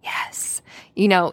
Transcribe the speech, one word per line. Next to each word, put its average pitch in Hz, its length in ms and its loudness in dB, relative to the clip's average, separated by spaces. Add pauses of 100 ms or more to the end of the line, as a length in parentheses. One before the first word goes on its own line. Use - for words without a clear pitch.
yes. - 600 -6 (320)
You 202 140 2
know 180 240 4